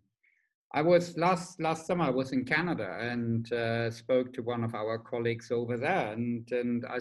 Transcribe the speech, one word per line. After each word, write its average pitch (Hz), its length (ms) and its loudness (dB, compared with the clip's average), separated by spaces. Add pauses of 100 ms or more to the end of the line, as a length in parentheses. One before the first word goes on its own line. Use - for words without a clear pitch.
(720)
I 147 100 4
was 170 360 6
last, 170 420 0
last 160 280 -2
summer, 175 160 2
I 135 60 4
was 127 200 0
in 127 140 0
Canada 127 560 -2
and, 117 520 -2
uh, 117 380 0
spoke 127 440 0
to 127 80 -6
one 117 200 -2
of 117 140 0
our 113 240 -2
colleagues 117 500 -4
over 120 260 0
there. 135 360 0
And, 117 400 -2
and 120 340 0
I 123 140 -6